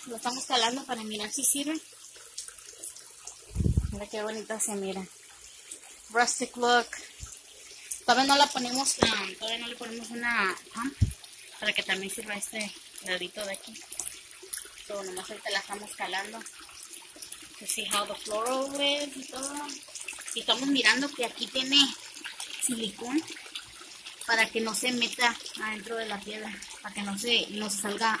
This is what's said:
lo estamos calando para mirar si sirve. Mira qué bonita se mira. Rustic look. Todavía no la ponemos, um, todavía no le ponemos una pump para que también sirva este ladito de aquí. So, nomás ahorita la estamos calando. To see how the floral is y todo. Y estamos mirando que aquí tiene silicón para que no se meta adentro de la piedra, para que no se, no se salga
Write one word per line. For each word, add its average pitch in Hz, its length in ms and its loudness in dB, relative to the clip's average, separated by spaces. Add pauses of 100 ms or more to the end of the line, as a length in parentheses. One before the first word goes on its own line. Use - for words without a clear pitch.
lo 240 80 -8
estamos 247 300 -2
calando 247 400 4
para 233 180 -4
mirar 214 280 -4
si 277 120 2
sirve. 285 360 8 (2000)
Mira 202 160 -6
qué 214 160 -4
bonita 220 360 -4
se 214 160 2
mira. 190 300 -2 (1040)
Rustic 233 480 4
look. 240 300 8 (1160)
Todavía 247 200 8
no 277 120 8
la 285 100 10
ponemos, 254 520 2
um, 202 360 4
todavía 226 240 -2
no 233 80 -6
le 240 80 -6
ponemos 233 340 -6
una 233 460 4 (180)
pump 254 220 -2 (640)
para 208 140 2
que 202 100 0
también 190 300 0
sirva 214 220 -4
este 208 360 -2 (320)
ladito 180 420 -2
de 196 80 -4
aquí. 220 200 -8 (1120)
So, 202 160 -4
nomás 185 260 -6
ahorita 208 220 -8
la 196 80 2
estamos 202 360 -6
calando. 202 440 -4 (1200)
To 208 80 -12
see 214 240 2
how 202 160 4
the 208 80 -4
floral 247 540 2 (120)
is 285 360 2
y 262 100 -8
todo. 285 400 -4 (680)
Y 233 40 -2
estamos 233 280 2
mirando 262 420 6
que 247 160 -2
aquí 220 220 -4
tiene 262 300 2 (880)
silicón 233 560 0 (1040)
para 226 220 6
que 226 120 0
no 220 140 0
se 254 160 2
meta 240 440 4 (280)
adentro 214 320 -4
de 226 100 -2
la 208 140 -2
piedra, 214 340 -6 (280)
para 202 120 -8
que 202 80 -4
no 202 160 -2
se, 233 340 4
no 208 180 -2
se 202 120 2
salga 214 400 2